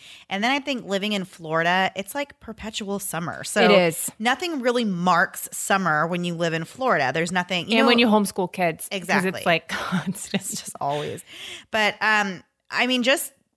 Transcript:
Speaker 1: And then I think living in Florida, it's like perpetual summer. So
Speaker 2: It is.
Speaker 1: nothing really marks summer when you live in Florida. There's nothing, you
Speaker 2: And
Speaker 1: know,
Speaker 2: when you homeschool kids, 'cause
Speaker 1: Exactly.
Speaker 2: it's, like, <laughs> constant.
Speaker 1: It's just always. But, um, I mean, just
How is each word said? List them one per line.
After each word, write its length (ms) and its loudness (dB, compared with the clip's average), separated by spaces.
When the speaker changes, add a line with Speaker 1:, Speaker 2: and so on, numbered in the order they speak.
Speaker 1:
And 140 -4
then 80 2
I 80 0
think 260 -6
living 280 -2
in 120 -2
Florida, 680 0
it's 200 -8
like 240 -8
perpetual 600 -8
summer. 440 -6
So 200 2
Speaker 2:
It 80 8
is. 480 4
Speaker 1:
nothing 420 -2
really 240 2
marks 680 2
summer 560 2
when 160 -2
you 120 -4
live 180 0
in 120 -2
Florida. 480 0
There's 180 0
nothing, 380 -2
you 80 4
Speaker 2:
And 80 6
Speaker 1:
know, 20 6
Speaker 2:
when 120 6
you 80 6
homeschool 440 2
kids, 380 -2
'cause 80 -6
Speaker 1:
Exactly. 320 0
Speaker 2:
it's, 60 -12
like, 220 0
<laughs> 20 -16
constant. 720 -4
Speaker 1:
It's 200 -8
just 200 -12
always. 420 -4
But, 300 0
um, 420 0
I 160 0
mean, 160 2
just 280 2